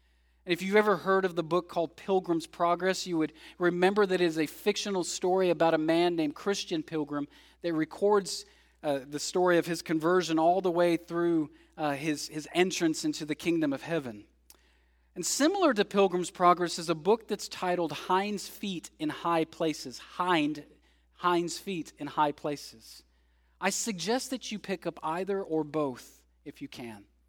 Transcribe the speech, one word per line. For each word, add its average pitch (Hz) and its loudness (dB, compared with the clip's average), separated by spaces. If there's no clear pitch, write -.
And 180 -2
if 170 -2
you've 190 2
ever 208 4
heard 190 2
of 175 0
the 170 0
book 170 -2
called 165 -4
Pilgrim's 180 0
Progress, 175 0
you 175 -2
would 156 0
remember 180 4
that 185 2
it 180 4
is 160 2
a 156 0
fictional 196 -2
story 185 0
about 165 4
a 160 4
man 165 2
named 156 -2
Christian 190 -4
Pilgrim 147 -6
that 170 -2
records, 190 0
uh, 143 -2
the 143 -8
story 180 4
of 165 4
his 165 -4
conversion 165 2
all 175 4
the 185 2
way 170 4
through, 170 0
uh, 151 0
his, 147 -4
his 151 -10
entrance 165 2
into 151 -4
the 147 -4
kingdom 160 0
of 131 -6
heaven. 127 -6
And 180 -6
similar 330 2
to 196 2
Pilgrim's 185 2
Progress 175 4
is 165 -8
a 170 2
book 185 0
that's - -6
titled 175 -2
Hind's 196 -2
Feet 190 -8
in 151 -4
High 165 0
Places. 156 -6
Hind, 151 0
Hind's 175 0
Feet - -8
in 147 -8
High 147 0
Places. - -10
I 185 0
suggest 202 -4
that - -8
you 208 -6
pick 190 -6
up 165 -6
either 190 -4
or 160 -2
both 147 -6
if - -16
you 135 -12
can. 110 -14